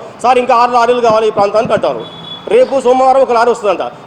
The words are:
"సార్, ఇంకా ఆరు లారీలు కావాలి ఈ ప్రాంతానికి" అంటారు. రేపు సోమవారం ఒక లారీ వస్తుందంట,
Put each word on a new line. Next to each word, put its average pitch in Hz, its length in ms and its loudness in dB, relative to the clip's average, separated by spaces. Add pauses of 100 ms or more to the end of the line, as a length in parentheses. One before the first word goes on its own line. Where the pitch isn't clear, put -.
(240)
"సార్, 247 140 2
ఇంకా 247 180 2
ఆరు 247 160 2
లారీలు 240 300 2
కావాలి 220 260 2
ఈ 214 40 2
ప్రాంతానికి" 214 420 0
అంటారు. 143 280 -2 (460)
రేపు 240 340 -4
సోమవారం 262 400 2
ఒక 233 100 0
లారీ 233 200 2
వస్తుందంట, 175 400 -4 (160)